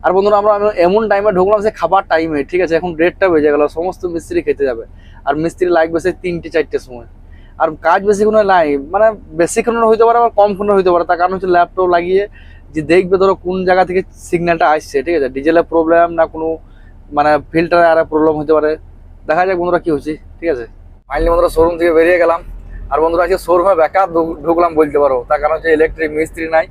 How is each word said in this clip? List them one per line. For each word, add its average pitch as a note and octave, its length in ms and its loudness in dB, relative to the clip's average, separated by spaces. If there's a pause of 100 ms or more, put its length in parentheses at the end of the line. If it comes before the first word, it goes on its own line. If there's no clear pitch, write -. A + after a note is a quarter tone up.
আর E3 120 0
বন্ধুরা, G3+ 260 2
আমরা, G#3+ 160 2
আমি G#3 80 -2 (220)
এমন G3+ 140 2 (100)
টাইমে G3+ 260 0
ঢুকলাম, G3 280 2
সে G#3+ 140 0
খাবার F3+ 220 0 (100)
টাইমে, D#3+ 280 0 (120)
ঠিক F3+ 140 0
আছে, D#3+ 140 -2
এখন F3 200 -6
দেড়টা F3 340 0
বেজে D3+ 200 2
গেল, D3 100 2 (140)
সমস্ত F3+ 240 -6 (120)
মিস্ত্রি E3+ 340 -4
খেতে C#3 220 -2
যাবে, A2+ 140 -8 (440)
আর C#3+ 60 0 (100)
মিস্ত্রি E3 240 -2 (100)
লাগবে E3 280 0
সেই F3+ 80 -2 (100)
তিনটে E3+ 320 -8
চারটের D3 320 -2
সময়। A#2+ 220 -18 (520)
আর D#3+ 80 0 (180)
কাজ F3+ 120 2 (100)
বেশিক্ষণ G#3+ 280 2 (160)
নাই, E3+ 140 4 (260)
মানে G#3+ 140 4 (340)
বেশিক্ষণ A3+ 340 -2 (160)
হইতে A3 160 4
পারে, A#3 140 4
আবার A#3 180 0
কমক্ষণ G3+ 280 2 (100)
হইতে F#3 160 2
পারে। E3+ 160 2
তার F3+ 100 0
কারণ F3+ 160 0
হচ্ছে F#3 200 -6
ল্যাপটপ F3 400 0
লাগিয়ে F#3 280 0 (500)
যে D#3 80 -6 (100)
দেখবে F#3 300 2
ধরো F#3+ 120 2 (120)
কোন F3+ 100 -4 (120)
জায়গা F#3 220 4
থেকে F3+ 120 -2 (260)
সিগন্যালটা E3+ 460 0
আসছে, D3+ 320 -4
ঠিক E3+ 140 -2
আছে, C3+ 160 -2
ডিজেলের D#3+ 360 2
প্রবলেম E3 360 2 (120)
না E3 40 4 (100)
কোনো D#3+ 140 -6 (680)
মানে D3 160 2 (200)
ফিল্টারে E3+ 400 2
আর D#3+ 80 4 (120)
প্রবলেম D#3 280 2
হতে D#3 180 0
পারে। D3+ 140 0 (560)
দেখা D#3 200 0
যাক F#3+ 120 -2
বন্ধুরা F3 260 -2
কি E3+ 100 -4
হচ্ছে, C#3+ 180 -6 (260)
ঠিক E3+ 140 -4
আছে। A#2+ 120 -6 (420)
Finally D#3 240 -2
বন্ধুরা, E3+ 240 0
শোরুম E3 240 2
থেকে E3+ 180 2
বেরিয়ে E3+ 260 4
গেলাম। E3 160 0 (520)
আর C#3+ 120 -2
বন্ধুরা, E3+ 220 0
আজকে F3+ 200 -2
শোরুমে F3+ 360 2
বেকার F#3+ 340 0
ঢুক-, E3 300 -2
ঢুকলাম E3+ 340 2
বলতে D3 240 2
পারো, C3+ 140 2 (120)
তার D3+ 120 0
কারণ D3+ 140 0
হচ্ছে D#3+ 220 -4
ইলেকট্রিক D#3 400 0
মিস্ত্রি D#3+ 280 -6 (100)
নাই। E3 160 2